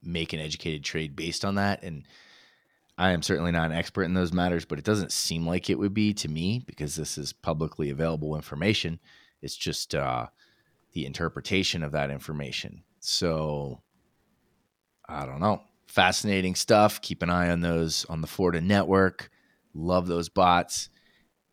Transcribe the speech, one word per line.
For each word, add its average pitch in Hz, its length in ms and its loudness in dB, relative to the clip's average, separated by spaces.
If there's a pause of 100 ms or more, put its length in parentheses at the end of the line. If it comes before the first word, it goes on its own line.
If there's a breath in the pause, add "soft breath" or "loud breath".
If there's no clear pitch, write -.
make 82 300 -4
an 78 80 -6
educated 78 420 -6
trade 78 320 -6
based 82 300 -6
on 98 100 -2
that." 101 300 0
And 78 200 -12 (920 soft breath)
I 92 140 4
am 82 100 0
certainly 85 300 0
not 82 180 2
an 78 60 -2
expert 90 260 -2
in 90 120 0
those 87 180 2
matters, 87 320 2
but 71 160 -6
it - 40 -12
doesn't 104 280 0
seem 82 340 -2
like 90 240 0
it - 80 2
would 101 160 0
be 107 200 2
to 76 140 -6
me 92 380 -2
because 73 300 -8
this 76 200 -6
is 71 160 -8
publicly 78 580 -4
available 76 440 -2
information. 82 640 -2 (440 soft breath)
It's 71 140 -10
just, - 380 -6
uh, 64 320 -2 (640)
the 73 160 -6
interpretation 82 800 -2
of 71 80 -6
that 71 180 0
information. 71 720 -8 (160)
So, 76 840 -2 (1300)
I 71 140 -6
don't 67 160 -8
know. 104 220 2 (240)
Fascinating 92 680 2
stuff. 107 460 4
Keep - 220 -6
an 87 80 0
eye 87 180 2
on 85 120 2
those 82 500 0
on 80 100 -4
the 78 60 -4
Florida 87 340 0
network. 95 720 4 (420)
Love 87 340 2
those 85 220 0
bots. 87 640 4 (640)